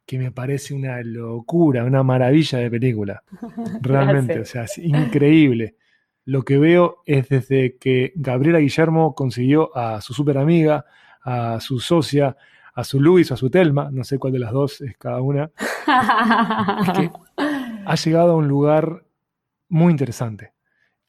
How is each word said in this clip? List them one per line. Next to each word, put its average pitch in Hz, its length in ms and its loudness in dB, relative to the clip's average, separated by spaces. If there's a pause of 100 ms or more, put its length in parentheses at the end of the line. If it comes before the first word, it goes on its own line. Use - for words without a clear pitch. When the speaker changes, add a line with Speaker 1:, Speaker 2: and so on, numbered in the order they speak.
Speaker 1:
que 131 140 -10
me 127 120 -6
parece 135 420 -8
una 131 280 -8
locura, 117 840 0
una 135 180 2
maravilla 131 560 2
de 120 100 -2
película. 110 640 -4
Speaker 2:
<laughs> 220 500 -12
Speaker 1:
Realmente, 139 540 0
Speaker 2:
Gracias. 113 140 -8
Speaker 1:
o - 20 -16
sea, 120 120 -8
es - 140 -12
increíble. 147 960 2 (500)
Lo 131 180 -2
que 139 140 2
veo 170 480 4
es 139 240 0
desde 131 480 0
que 127 380 0
Gabriela 143 440 0
Guillermo 160 560 2
consiguió 135 600 0
a 113 260 -6
su - 120 -14
super 143 240 0
amiga, 151 480 2 (380)
a 117 380 -4
su 127 180 -6
socia, 143 560 0 (380)
a 120 100 -8
su 135 160 -2
Luis 160 320 4
o 127 40 -2
a - 20 -8
su 131 120 -2
Telma, 143 420 2
no 131 120 -6
sé 135 160 -6
cuál 131 140 -4
de 131 60 -2
las 110 120 -6
dos 135 300 -2
es 127 160 -12
cada 123 240 -6
una, 143 360 -2
Speaker 2:
<laughs> 220 1300 0
Speaker 1:
es 180 60 0 (100)
que 165 120 -2 (720)
ha 156 100 -2
llegado 165 380 2
a - 20 2
un 156 120 0
lugar 151 560 0 (640)
muy 170 220 4
interesante. 120 600 -4 (580)